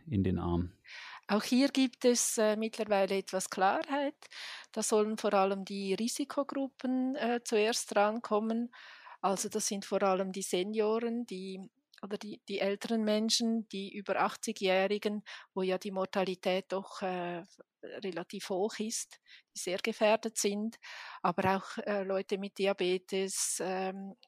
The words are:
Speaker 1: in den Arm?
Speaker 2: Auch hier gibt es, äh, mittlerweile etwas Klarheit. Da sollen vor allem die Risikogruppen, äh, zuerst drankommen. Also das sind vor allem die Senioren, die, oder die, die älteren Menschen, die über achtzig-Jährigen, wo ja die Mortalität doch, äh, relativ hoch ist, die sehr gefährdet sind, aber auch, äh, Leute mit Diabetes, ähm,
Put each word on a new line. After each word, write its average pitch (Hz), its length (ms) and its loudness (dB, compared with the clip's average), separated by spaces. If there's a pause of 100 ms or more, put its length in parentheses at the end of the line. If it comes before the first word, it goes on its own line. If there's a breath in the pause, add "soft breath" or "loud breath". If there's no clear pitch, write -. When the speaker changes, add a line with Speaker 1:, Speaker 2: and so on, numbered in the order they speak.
Speaker 1:
in 101 160 4
den 92 160 2
Arm? 87 320 0 (560 loud breath)
Speaker 2:
Auch 208 160 2
hier 262 260 4
gibt 262 360 2
es, 240 320 4
äh, 214 180 4
mittlerweile 208 600 2
etwas 190 320 -2
Klarheit. 285 640 0 (560 loud breath)
Da 220 120 -2
sollen 214 340 2
vor 208 160 0
allem 196 320 2
die 196 300 -2
Risikogruppen, 262 1200 -2
äh, 240 280 0
zuerst 214 520 2
drankommen. 220 760 2 (500 loud breath)
Also 190 280 0
das 208 180 -2
sind 196 180 -4
vor 202 180 0
allem 190 280 2
die 190 120 -6
Senioren, 220 840 0
die, 190 420 -8 (360)
oder 202 140 -6
die, 208 300 -12
die 202 120 -4
älteren 202 440 0
Menschen, 220 680 2
die 196 260 -8
über 202 260 -2
achtzig-Jährigen, 202 1000 0 (320 loud breath)
wo 185 80 0
ja 185 160 2
die 202 120 -8
Mortalität 190 800 0
doch, - 320 -6
äh, 175 420 -4 (600)
relativ 180 460 -8
hoch 202 300 0
ist, - 400 -6 (360 soft breath)
die - 40 -10
sehr 185 180 -4
gefährdet 220 600 2
sind, 208 400 0 (440 loud breath)
aber 185 360 4
auch, - 280 -10
äh, 202 180 0
Leute 190 360 -2
mit 196 180 -8
Diabetes, 190 1080 0
ähm, 190 520 -4 (120)